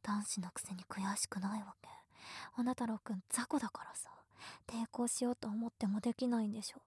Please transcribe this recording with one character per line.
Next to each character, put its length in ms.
男 200
子 180
の 100
く 100
せ 140
に 100
悔 300
し 120
く 120
な 180
い 40
わ 200
け。 80
オ 60
ナ 100
太 120
郎 140
く 140
ん、 160
雑 200
魚 80
だ 120
か 140
ら 120
さ。 160
抵 240
抗 160
し 160
よ 80
う 40
と 120
思 220
っ 20
て 160
も 140
で 120
き 140
な 160
い 40
ん 40
で 100
し 140
ょ。 120